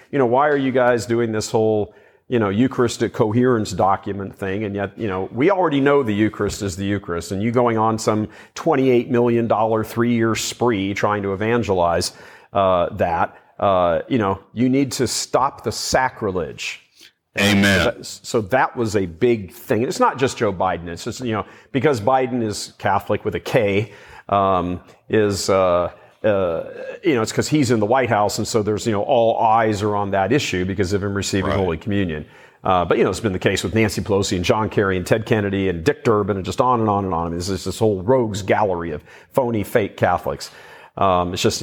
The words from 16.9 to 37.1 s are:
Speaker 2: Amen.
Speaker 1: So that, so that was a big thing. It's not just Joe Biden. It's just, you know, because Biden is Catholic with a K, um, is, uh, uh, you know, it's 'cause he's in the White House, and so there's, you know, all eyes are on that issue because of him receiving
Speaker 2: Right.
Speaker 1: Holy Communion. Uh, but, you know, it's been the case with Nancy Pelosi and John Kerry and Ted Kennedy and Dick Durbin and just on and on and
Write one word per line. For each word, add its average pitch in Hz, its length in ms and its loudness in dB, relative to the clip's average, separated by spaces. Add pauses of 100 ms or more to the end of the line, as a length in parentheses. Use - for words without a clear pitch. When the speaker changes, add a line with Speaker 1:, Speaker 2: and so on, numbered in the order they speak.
Speaker 2:
Amen. 101 400 4
Speaker 1:
So 80 120 2
that, - 140 -12
so - 360 -4
that 131 340 0
was 110 200 -2
a 98 100 2
big 101 480 0
thing. 113 300 -2
It's 147 160 -4
not 240 180 2
just 123 220 0
Joe 107 120 0
Biden. 87 360 -2
It's 85 160 -10
just, 120 180 -10
you 123 100 -4
know, 101 140 -2 (260)
because 131 300 2
Biden 127 400 0
is 107 380 -6
Catholic 101 440 -2
with 101 120 -4
a 87 40 -4
K, 107 540 0 (360)
um, 92 520 0 (280)
is, 104 380 2
uh, 90 440 2 (320)
uh, 92 400 0 (400)
you 165 100 2
know, 113 80 2
it's 107 100 -2
'cause - 160 -2
he's 147 220 2
in 120 100 4
the 104 60 2
White 123 240 2
House, 104 300 0
and 107 80 -4
so 110 160 0
there's, 101 240 -2
you 113 40 0
know, 101 120 0
all 117 360 2
eyes 110 440 2
are 104 120 0
on 101 160 -2
that 98 220 0
issue 92 320 0
because 95 260 -2
of 98 120 0
him 101 100 -4
receiving 95 380 -2
Speaker 2:
Right. 76 80 0
Speaker 1:
Holy 87 180 0
Communion. 92 480 -4 (380)
Uh, 90 200 2
but, 85 140 2
you - 60 4
know, 127 80 2
it's - 100 -4
been 110 100 0
the 92 80 -4
case 98 240 -4
with 98 120 -4
Nancy 107 260 0
Pelosi 98 340 0
and 90 80 -2
John 110 260 0
Kerry 95 280 0
and 90 80 -4
Ted 110 220 0
Kennedy 98 420 0
and 85 140 -4
Dick 143 200 -2
Durbin 104 320 2
and 92 100 -6
just - 140 -8
on 123 220 2
and 110 80 2
on 101 160 0
and 92 80 -2